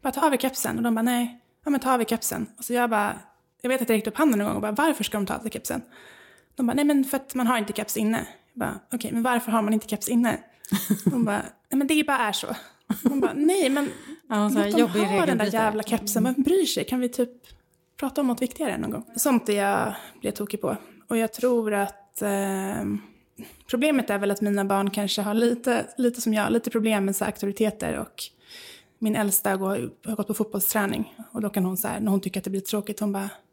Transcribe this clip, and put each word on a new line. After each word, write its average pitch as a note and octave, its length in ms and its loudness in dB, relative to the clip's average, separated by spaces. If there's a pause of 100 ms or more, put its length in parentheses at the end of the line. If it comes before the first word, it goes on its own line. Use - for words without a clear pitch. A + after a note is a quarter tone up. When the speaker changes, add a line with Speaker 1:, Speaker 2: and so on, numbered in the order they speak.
Speaker 1:
Bara, B3+ 120 -4
"Ta D#4+ 140 0
av C#4+ 60 4
er B3 40 2
kepsen." B3+ 400 -2
Och A#3 60 -2
de A#3 120 2
bara, A3 60 0
"Nej." A#3+ 400 0 (240)
"Ja, D4+ 60 -4
men C#4 80 2
ta C4 140 2
av A#3+ 80 2
er A3+ 40 2
kepsen." A#3 420 -2 (100)
Och - 80 -12
så A#3+ 80 -4
jag A#3+ 160 2
bara, G#3 260 0 (460)
jag B3 80 -2
vet B3+ 120 2
att A#3 80 -4
jag A3+ 60 6
räckte G#3+ 140 0
upp G#3 80 -10
handen C4+ 220 4
någon G#3 80 0
gång - 80 -2
och G3+ 60 -2
bara, G#3+ 100 -2
"Varför C#4+ 320 2
ska G#3+ 140 -4
de G3 80 0
ta - 100 -4
av - 40 -6
sig A3 120 -6
kepsen?" - 300 -6 (760)
De B3 120 0
bara, A#3+ 60 0
"Nej, D4 120 2
men C#4+ 200 4
för C4+ 120 -2
att C4+ 180 -8
man B3+ 120 2
har A#3+ 100 4
inte G#3 160 -2
keps G#3 240 -4
inne." A3 200 2 (360)
Jag B3 60 -14
bara, - 200 -4 (120)
"Okej, A#3+ 200 -6
men A#3 120 0
varför A#3+ 280 0
har A3+ 100 4
man G#3 120 2
inte G#3+ 140 0
keps - 220 -4
inne?" A#3+ 300 2 (680)
De A#3 200 4
bara, G#3 160 0 (280)
"Nej, C4 80 0
men C#4 100 2
det D4+ 200 4
bara C#4 100 2
är A3 140 0
så." - 160 -4 (560)
De C4+ 160 2
bara, - 160 2
"Nej, D#4 340 4
men C#4 200 0 (400)
Speaker 2:
Ja, G#3 200 2
så - 80 2
här G3+ 80 4
Speaker 1:
låt G#3 60 0
dem A3+ 80 4
Speaker 2:
jobbig G#3 200 4
Speaker 1:
ha G#3 60 4
den F#3+ 120 2
där F#3 80 4
Speaker 2:
regelbrytare. A3 380 2
Speaker 1:
jävla G#3+ 200 0
kepsen. A3 400 0
Vem B3+ 140 2
bryr E4 280 4
sig? - 200 -2
Kan B3+ 140 -2
vi B3 100 0
typ B3 200 0 (680)
prata C#4 220 -2
om C4+ 60 2
något A#3+ 140 0
viktigare B3+ 360 -4
någon G#3 140 -4
gång?" A3+ 140 -8 (100)
Sånt B3 340 2
är G#3 40 4
jag, G3+ 400 2 (260)
blir - 120 -4
jag - 40 -8
tokig G#3 260 -6
på. C3 160 -2 (320)
Och A#3+ 80 0
jag A3+ 160 0
tror A#3 400 2
att, - 480 -4
ehm, G3 800 -2 (680)
problemet C4 420 2
är G3+ 80 2
väl G3+ 140 0
att G3 100 -2
mina G3+ 240 2
barn G3 240 2
kanske G3+ 320 -2
har G#3 120 -2
lite, A#3+ 520 2 (120)
lite A#3+ 240 0
som A3 120 2
jag, G#3+ 180 2
lite A#3 180 0
problem G#3+ 360 2
med G3 100 0
så - 100 -2
här G#3+ 60 -2
auktoriteter. G#3 680 -2
Och - 260 -10 (760)
min A3 160 0
äldsta G3+ 420 0
går, G3 320 -2 (160)
har A#2+ 100 -6
gått G#3 120 -4
på A3 60 -4
fotbollsträning. G#3 800 -2 (180)
Och - 100 -6
då G#3 80 -2
kan G3 160 0
hon F#3 120 -2
så - 100 -4
här, - 120 -4
när G#3 120 0
hon G3 100 2
tycker F#3+ 180 -4
att F#3 40 -10
det G3+ 60 -6
blir F#3+ 120 -4
tråkigt, G#3 380 -6
hon G#3 120 0
bara G3 180 -4 (240)